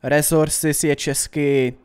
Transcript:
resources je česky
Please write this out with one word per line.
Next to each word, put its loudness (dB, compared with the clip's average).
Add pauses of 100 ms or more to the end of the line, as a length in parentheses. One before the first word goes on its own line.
resources 0
je 0
česky -2 (100)